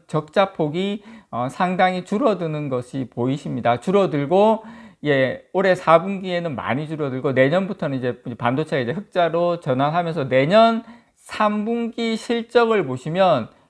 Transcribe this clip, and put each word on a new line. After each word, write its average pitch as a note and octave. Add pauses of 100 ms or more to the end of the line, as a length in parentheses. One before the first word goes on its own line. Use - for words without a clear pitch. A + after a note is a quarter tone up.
적자 D#3+
폭이, F#3 (260)
어, A#2+
상당히 F#3
줄어드는 F3
것이 B2+
보이십니다. B2
줄어들고, F#3+ (400)
예, C3+
올해 F#3
사 E3
분기에는 F3+
많이 A#2+
줄어들고 C#3
내년부터는 D3+
이제 B2 (160)
반도체가 C3+
이제 A#2
흑자로 E3+
전환하면서 D3+
내년 G#3+ (320)
삼 G#3
분기 A#3
실적을 A3+
보시면, D3+ (200)